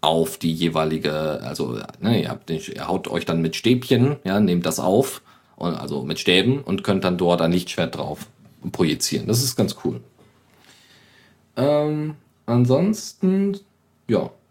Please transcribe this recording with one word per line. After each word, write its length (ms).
auf 340
die 160
jeweilige, 880
also, 360
ne, 220
ihr 60
habt 220
den, 100
ihr 260
haut 220
euch 160
dann 160
mit 160
Stäbchen, 680
ja, 160
nehmt 260
das 120
auf, 440
und, 180
also 280
mit 180
Stäben 400
und 240
könnt 180
dann 140
dort 240
ein 100
Lichtschwert 460
drauf 320
projizieren. 540
Das 160
ist 140
ganz 280
cool. 160
Ähm, 600
ansonsten, 1120
ja. 220